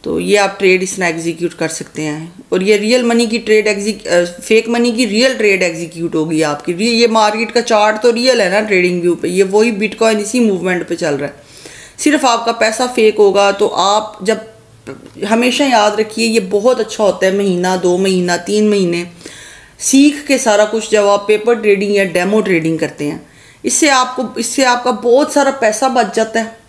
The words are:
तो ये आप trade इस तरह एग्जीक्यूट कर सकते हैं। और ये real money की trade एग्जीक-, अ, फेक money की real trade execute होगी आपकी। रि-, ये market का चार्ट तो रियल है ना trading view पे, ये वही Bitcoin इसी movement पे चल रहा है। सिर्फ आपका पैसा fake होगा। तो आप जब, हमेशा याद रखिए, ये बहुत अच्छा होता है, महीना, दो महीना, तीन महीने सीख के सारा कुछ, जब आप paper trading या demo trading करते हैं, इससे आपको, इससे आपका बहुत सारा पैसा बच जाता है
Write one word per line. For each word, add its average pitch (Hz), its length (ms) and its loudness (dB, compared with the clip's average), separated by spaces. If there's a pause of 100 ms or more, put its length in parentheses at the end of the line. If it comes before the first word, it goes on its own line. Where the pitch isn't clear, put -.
तो 160 160 -4
ये 185 160 0
आप 196 220 0
trade 185 240 2
इस 185 140 -8
तरह 185 100 -4
एग्जीक्यूट 165 480 -4
कर 160 140 -6
सकते - 340 -10
हैं। 156 300 -8 (200)
और 185 100 0
ये 208 140 2
real 226 260 2
money 233 240 2
की 220 120 -4
trade 214 280 2
एग्जीक-, 202 400 -4
अ, 175 180 2
फेक 220 440 0
money 233 240 0
की 233 120 0
real 233 300 0
trade 202 280 0
execute 165 520 -6
होगी 160 280 0
आपकी। 147 300 -4
रि-, 196 160 -2
ये 233 200 2
market 220 420 0
का 240 100 0
चार्ट 214 420 0
तो 240 80 4
रियल 240 300 2
है 185 100 0
ना 202 100 0
trading 180 400 0
view 175 140 0
पे, 170 140 -6
ये 180 140 2
वही 214 300 2
Bitcoin 214 460 0
इसी 208 220 -2
movement 180 480 0
पे 175 80 -4
चल 160 180 -2
रहा 139 140 -6
है। - 60 -14 (640)
सिर्फ 294 260 0
आपका 233 280 0
पैसा 226 340 -2
fake 220 320 2
होगा। 202 340 4
तो 202 140 0
आप 208 560 -2
जब, 214 280 -4 (760)
हमेशा 240 380 0
याद 214 360 2
रखिए, 226 260 -2
ये 226 140 2
बहुत 202 400 0
अच्छा 214 240 -4
होता 190 220 0
है, 190 100 2
महीना, 185 400 0
दो 180 220 0
महीना, 180 380 0
तीन 208 320 0
महीने 175 380 0 (720)
सीख 285 480 2
के 269 120 2
सारा 214 260 2
कुछ, 220 260 -4
जब 208 160 2
आप 202 220 2
paper 214 260 2
trading 202 420 0
या 196 80 2
demo 180 360 0
trading 165 380 0
करते 151 260 -6
हैं, 147 220 -8 (380)
इससे 285 240 2
आपको, 254 520 -2
इससे 262 240 -2
आपका 247 260 0
बहुत 240 420 2
सारा 277 180 2
पैसा 254 380 0
बच 240 280 0
जाता 220 240 -2
है 220 160 -10 (120)